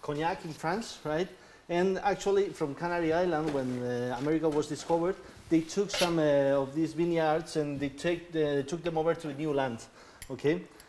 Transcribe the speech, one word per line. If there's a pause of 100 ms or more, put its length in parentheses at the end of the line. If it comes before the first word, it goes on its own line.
cognac
in
France,
right? (400)
And
actually,
from
Canary
Island,
when,
uh,
America
was
discovered, (340)
they
took
some,
uh,
of
these
vineyards
and
they
take
the,
they
took
them
over
to
new
land. (520)
Okay, (260)